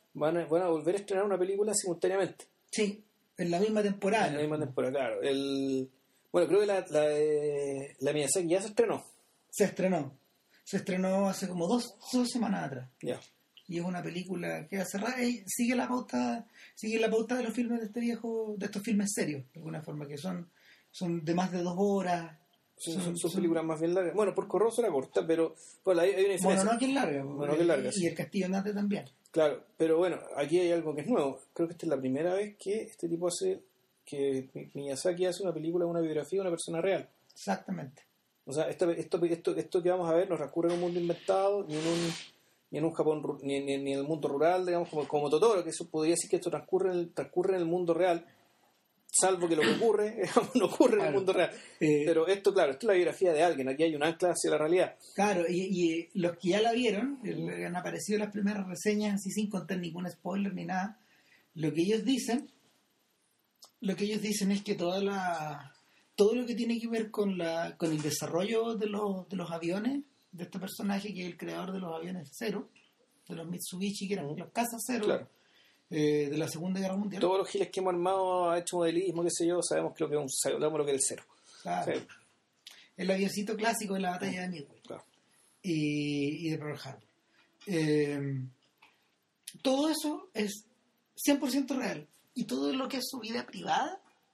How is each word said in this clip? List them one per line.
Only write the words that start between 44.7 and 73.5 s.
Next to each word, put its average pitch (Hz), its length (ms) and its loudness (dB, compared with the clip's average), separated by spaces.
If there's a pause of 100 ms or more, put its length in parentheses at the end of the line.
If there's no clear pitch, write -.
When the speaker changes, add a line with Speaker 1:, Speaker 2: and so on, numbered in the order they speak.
Speaker 1:
como, 151 180 -2
como 147 220 0
Totoro, 175 360 6
que 165 60 -6
eso 170 180 -8
podría 156 240 2
decir 165 160 -2
que 185 80 2
esto 170 120 -2
transcurre 185 440 0
en 175 40 0
el, 175 160 -4
transcurre 180 420 0
en 185 60 0
el 170 60 0
mundo 170 260 2
real, 170 320 2 (840)
salvo 185 380 4
que 165 60 4
lo 151 80 4
que - 100 6
ocurre, 214 380 4
<laughs> 220 100 -4
digamos, 196 340 2
no 214 100 4
ocurre 226 280 6
en 214 60 4
el 185 60 2
Speaker 2:
Claro. 147 120 2
Speaker 1:
mundo 185 160 2
real. 175 180 2 (280)
Speaker 2:
Eh, 151 260 4
Speaker 1:
Pero 160 220 4
esto, 196 260 4
claro, 160 180 4
esto - 140 -6
es - 20 2
la 208 60 6
biografía 175 400 4
de 151 100 6
alguien, 135 260 2
aquí 143 140 2
hay 165 120 2
un 143 80 0
ancla 165 280 2
hacia 170 200 0
la 151 60 2
realidad. 160 380 2 (200)
Speaker 2:
Claro, 196 320 2
y, 180 100 0 (560)
y 196 60 -4
los 170 180 0
que 175 120 -2
ya 202 120 4
la 233 120 4
vieron, 247 500 0
el, 170 420 -6
han 175 100 -6
aparecido 175 440 -4
las 208 120 -4
primeras 202 360 -2
reseñas, 208 480 0
así 196 160 -4
sin 208 180 -2
contar 180 300 -4
ningún 175 300 -6
spoiler 190 460 -4
ni 170 100 -8
nada, 185 340 -4 (560)
lo 151 180 -2
que 160 80 0
ellos 208 220 2
dicen, 240 460 0 (1300)
lo 190 140 -2
que 202 100 0
ellos 208 160 0
dicen 208 300 0
es 202 120 0
que 202 120 -2
toda 175 260 0
la, 165 720 -4 (420)
todo 208 200 6
lo 247 100 0
que 240 80 -4
tiene 233 260 0
que 226 80 -6
ver 220 240 -2
con 196 260 0
la, 170 400 -4
con 165 140 0
el 156 100 0
desarrollo 202 720 -2
de 214 120 -2
los, 202 420 -4
de 196 80 -6
los 175 140 -6
aviones, 202 520 -2 (280)
de 175 120 -10
este 185 160 -10
personaje 196 540 -4
que 180 80 -8
es 180 100 -6
el 170 60 -14
creador 175 340 -8
de 190 80 -6
los 170 160 -6
aviones 170 420 -10
Zero, 208 320 -4 (580)
de 170 80 -10
los 165 120 -10
Mitsubishi, 185 600 -6